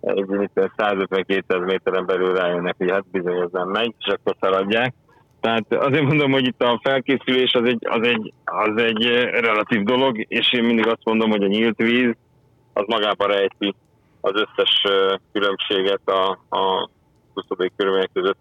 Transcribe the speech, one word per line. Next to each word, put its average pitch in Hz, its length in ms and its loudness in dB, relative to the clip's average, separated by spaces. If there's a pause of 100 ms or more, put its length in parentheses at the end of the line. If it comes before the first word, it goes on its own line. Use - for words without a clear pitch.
egy, 98 240 -2
mit 98 280 -2
tudom, 95 240 0
százötven-kétszáz 95 840 -2
méteren 92 440 -2
belül 92 280 0
rájönnek, 87 440 -2
hogy 90 140 0
hát 98 200 0
bizony 90 280 -2
ez 87 120 -4
nem 90 180 -4
megy, 110 300 -2
és 101 140 -4
akkor 98 260 -4
feladják. 101 540 0 (460)
Tehát 113 340 -2
azért 135 300 2
mondom, 147 280 2
hogy 135 140 2
itt 127 160 -2
a 120 220 2
felkészülés 131 720 0
az 120 100 2
egy, 120 260 0
az 117 180 0
egy, 113 260 -2 (120)
az 107 320 -2
egy, 113 280 0
ö, 120 180 2
relatív 110 600 0
dolog, 123 440 2
és 113 260 -2
én 120 100 2
mindig 117 240 2
azt 113 180 -2
mondom, 110 240 2
hogy 104 140 2
a 101 40 2
nyílt 110 300 2
víz, 117 380 2 (580)
az 104 140 0
magában 104 400 0
rejti 98 480 0 (460)
az 98 120 -2
összes, 101 560 0
ö, 98 260 2 (160)
különbséget 98 760 -2
a, 95 200 0 (280)
a 95 320 -2 (440)
úszódói 92 420 -4
körülmények 95 380 0
között. 95 280 -2